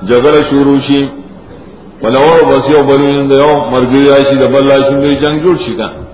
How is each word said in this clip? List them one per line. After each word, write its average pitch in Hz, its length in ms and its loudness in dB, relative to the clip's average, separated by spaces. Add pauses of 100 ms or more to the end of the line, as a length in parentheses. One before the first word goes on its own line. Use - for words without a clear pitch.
(100)
جګړه 139 400 2
شروع 139 300 2
شي. 139 220 -2 (1000)
بل 117 140 -2
اور 160 240 2 (100)
بس 139 200 0
یو 147 140 4
بل 139 180 2
ویني، 139 340 0
یو 147 180 2 (180)
مرګي 127 380 2
راشي، 139 260 2
د 131 180 0
بل 139 180 0
راشي، 139 220 0
نو 143 200 -2
جنگ 147 300 -4
جوړ 175 200 2
شي 117 120 -8
کنه. 110 160 -8 (220)